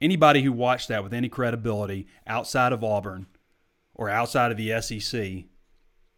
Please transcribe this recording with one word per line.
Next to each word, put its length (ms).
anybody 420
who 100
watched 360
that 140
with 120
any 140
credibility 800
outside 460
of 100
Auburn 440
or 140
outside 420
of 60
the 160
S 180
E 80
C 500